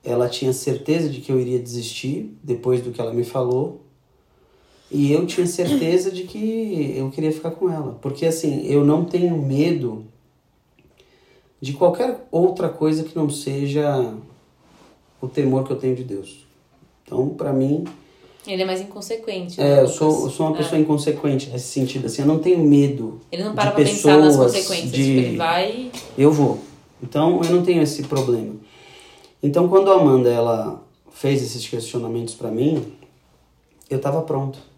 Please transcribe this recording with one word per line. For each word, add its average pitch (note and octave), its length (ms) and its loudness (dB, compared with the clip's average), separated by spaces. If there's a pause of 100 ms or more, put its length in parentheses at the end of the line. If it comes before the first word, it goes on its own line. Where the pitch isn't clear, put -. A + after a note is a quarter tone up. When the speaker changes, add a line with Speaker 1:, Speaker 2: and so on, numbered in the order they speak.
Speaker 1:
ela B2 240 0
tinha C3 280 -2
certeza D3+ 560 -2
de B2 100 -10
que - 100 -12
eu C3 80 2
iria B2 200 -2
desistir A#2+ 840 -8
depois B2 380 -2
do A#2+ 120 -10
que - 80 -10
ela A2+ 120 -4
me A#2 120 -2
falou, B2+ 580 -4 (1080)
e C#3+ 220 2
eu E3+ 140 2
tinha F3 200 -2
certeza F#3 640 0
de F#3 140 -10
que G#3 720 -6
eu C3+ 140 -6
queria D#3 200 -4
ficar D#3+ 220 -6
com F3+ 180 -2
ela. C#3 300 -8
Porque, C#3 240 -6
assim, D#3+ 420 -2
eu C#3+ 200 2
não E3 180 4
tenho F3 320 0
medo C3+ 680 -2 (1600)
de C3+ 140 -8
qualquer F#3 580 0
outra F3 380 0
coisa D#3 340 -2
que - 100 -14
não D3+ 140 0
seja C#3 840 -2 (1040)
o B2+ 80 -8
temor C3 360 0
que - 60 -10
eu C3 80 -2
tenho B2+ 160 -2
de B2 80 -8
Deus. G2+ 440 -12 (580)
Então, B2+ 240 -2
pra C#3+ 240 -4
mim C#3+ 320 0 (600)
Speaker 2:
Ele F#3+ 160 -4
é - 20 0
mais F#3 160 -4
inconsequente, G3+ 800 -10
Speaker 1:
É, C#3 40 2
Speaker 2:
né, C#3+ 80 6
Speaker 1:
eu C#3 100 10
Speaker 2:
Lucas? B2+ 140 2
Speaker 1:
sou, D#3 280 2
eu C3 60 -4
sou D#3+ 160 -2
uma D#3 80 0
Speaker 2:
É. D#3 80 -4
Speaker 1:
pessoa D3+ 180 0
inconsequente D3 720 0
nesse B2 180 -8
sentido, B2+ 380 -4
assim, A2+ 160 -4
eu C#3 60 2
não D#3 100 4
tenho F3 260 4
medo C#3 560 4 (100)
Speaker 2:
Ele F3 140 -6
não G#3+ 60 -4
Speaker 1:
de - 60 -6
Speaker 2:
para G3+ 160 2
pra D3+ 120 4
pensar D3 340 6
nas D3+ 100 10
Speaker 1:
pessoas, C3 260 6
Speaker 2:
consequências, F3+ 380 -2
Speaker 1:
de C3+ 120 0
Speaker 2:
tipo, C3+ 140 4 (100)
ele A#2 80 -4
vai G#3+ 540 -2 (260)
Speaker 1:
Eu C#3+ 160 6
vou. C3+ 260 2 (440)
Então, D#3 400 0
eu E3 80 -2
não F3 120 4
tenho F3 200 2
esse C#3+ 200 -2
problema. B2 520 -2 (880)
Então, E3+ 280 2
quando F#3+ 200 6
a F#3+ 80 10
Amanda, B2+ 320 6
ela A#2 520 -2 (280)
fez C#3 320 -2
esses A#2 240 -10
questionamentos A#2 680 -8
pra A2+ 160 -10
mim, C3+ 420 -2 (960)
eu C3+ 100 -4
tava C#3 220 -2
pronto. C#3 380 -6 (200)